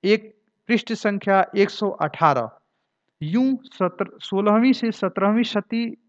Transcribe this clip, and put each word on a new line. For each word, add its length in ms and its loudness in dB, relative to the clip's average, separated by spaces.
एक 340 -2
पृष्ठ 240 -2
संख्या 540 0
एक 140 2
सौ 200 -4
अठारह। 600 0
यूं 400 0
सत्र-, 580 -6
सोलहवीं 520 2
से 200 -2
सत्रहवीं 500 -2
सदी 560 -6